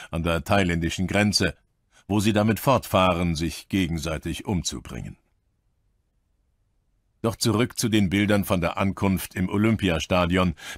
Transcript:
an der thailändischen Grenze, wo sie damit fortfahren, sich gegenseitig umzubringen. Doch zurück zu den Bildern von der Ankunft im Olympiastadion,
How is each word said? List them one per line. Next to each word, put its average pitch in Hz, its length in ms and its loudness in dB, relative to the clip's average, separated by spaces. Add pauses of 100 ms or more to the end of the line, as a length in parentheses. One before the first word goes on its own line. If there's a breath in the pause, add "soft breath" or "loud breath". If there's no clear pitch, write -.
(100)
an 82 120 -4
der 82 200 0
thailändischen 87 640 0
Grenze, 98 480 0 (540 soft breath)
wo 104 100 2
sie 107 140 2
damit 104 280 2
fortfahren, 92 760 2
sich 80 320 -6
gegenseitig 80 760 -4
umzubringen. 64 720 -6 (2000)
Doch 113 160 -2
zurück 113 420 0
zu 117 120 0
den 104 180 4
Bildern 101 380 2
von 92 160 0
der 85 160 -2
Ankunft 98 560 -2
im 92 160 -2
Olympiastadion, 92 1040 2 (240 loud breath)